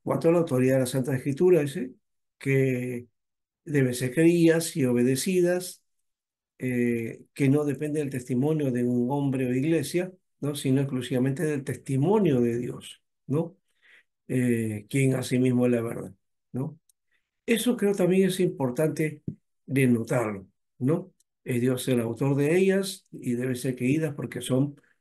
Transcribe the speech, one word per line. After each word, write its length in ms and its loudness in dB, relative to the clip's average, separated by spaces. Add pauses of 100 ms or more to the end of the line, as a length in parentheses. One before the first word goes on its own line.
cuatro, 300 0
la 80 4
autoridad 340 2
de 60 4
la 60 0
Santa 280 -2
Escritura, 460 4
dice 320 -4 (460)
que 680 -2 (580)
deben 300 0
ser 200 -4
creídas 640 4
y 80 2
obedecidas, 1000 0 (760)
eh, 640 -2 (120)
que 140 2
no 160 4
depende 360 -4
del 100 -4
testimonio 600 -2
de 140 -2
un 260 0
hombre 360 -2
o 80 -2
iglesia, 580 -2 (280)
¿no? 140 -4
sino 280 0
exclusivamente 640 -2
del 200 -4
testimonio 760 0
de 180 0
Dios, 440 -10 (240)
¿no? 300 -4 (720)
Eh, 600 -2
quien 260 2
asimismo 520 0
es 60 2
la 100 2
verdad, 300 -8 (400)
¿no? 260 -8 (680)
Eso 300 0
creo 180 0
también 340 4
es 120 -2
importante 800 -2 (440)
de 220 2
notarlo, 580 0 (320)
¿no? 340 -2 (320)
Es 160 -2
Dios 280 0
el 120 2
autor 360 -2
de 200 2
ellas 540 0
y 220 -6
deben 240 -2
ser 180 -4
creídas 400 0
porque 280 -8
son 380 -2 (200)